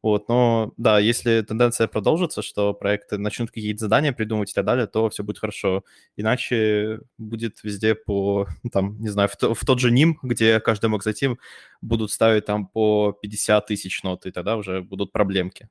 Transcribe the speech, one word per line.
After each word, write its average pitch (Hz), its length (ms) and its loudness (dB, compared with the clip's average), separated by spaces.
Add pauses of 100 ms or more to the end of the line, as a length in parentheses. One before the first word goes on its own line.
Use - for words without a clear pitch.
Вот, 104 260 0
но 117 500 2
да, 110 200 4
если 113 440 2
тенденция 113 440 0
продолжится, 135 560 -2
что 101 320 -2
проекты 101 440 -2
начнут 107 340 -4
какие-то 107 260 -6
задания 123 340 2
придумывать 110 380 -2
и - 40 -12
так 98 100 0
далее, 117 240 0
то 110 220 0
всё - 120 -10
будет 104 160 -8
хорошо. 98 460 -2 (320)
Иначе 110 840 0 (200)
будет 110 440 -8
везде 107 320 0
по, 101 540 -2 (160)
ну, 120 60 -6
там, 101 300 -2
не 110 100 -6
знаю, 101 180 0
в - 80 -6
то-, 117 180 0
в - 100 -6
тот 139 140 2
же 123 140 2
Ним, 156 320 4
где 113 340 2
каждый 110 320 0
мог 107 140 -2
зайти, 127 260 -2 (520)
будут 110 280 -2
ставить 110 360 4
там 104 200 -2
по 107 460 2
пятьдесят 107 560 0
тысяч - 340 -6
нот, 92 240 -6
и 92 60 -8
тогда 98 240 -4
уже 95 260 -6
будут 95 300 -8
проблемки. 95 580 -2